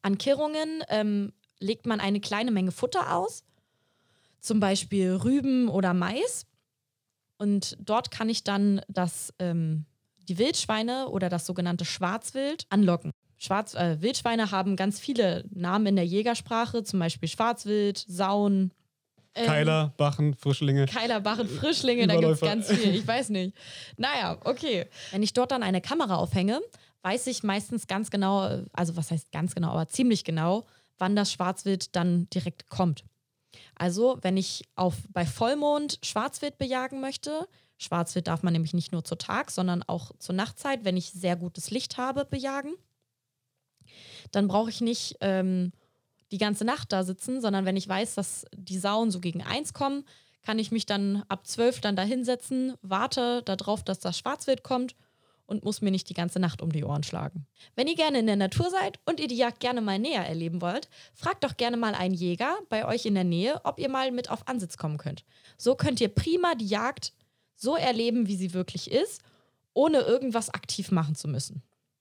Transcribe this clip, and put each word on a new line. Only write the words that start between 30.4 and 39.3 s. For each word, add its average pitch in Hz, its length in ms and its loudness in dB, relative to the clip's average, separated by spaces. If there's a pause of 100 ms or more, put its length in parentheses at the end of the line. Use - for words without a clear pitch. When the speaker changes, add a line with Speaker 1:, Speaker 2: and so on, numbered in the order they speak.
Speaker 1:
wann 196 180 2
das 202 160 2
Schwarzwild 190 640 -2
dann 175 340 2
direkt - 380 -6
kommt. 170 360 0 (720)
Also 202 480 2
wenn 190 140 2
ich - 280 -2 (100)
auf, 180 220 0 (140)
bei 175 140 0
Vollmond 294 800 0
Schwarzwild 277 560 -4
bejagen 262 420 -4
möchte, 294 480 -6 (300)
Schwarzwild 170 500 -2
darf 165 140 0
man 175 100 2
nämlich 165 220 0
nicht 175 180 -2
nur 165 100 -4
zur - 160 -8
Tag-, 233 320 -4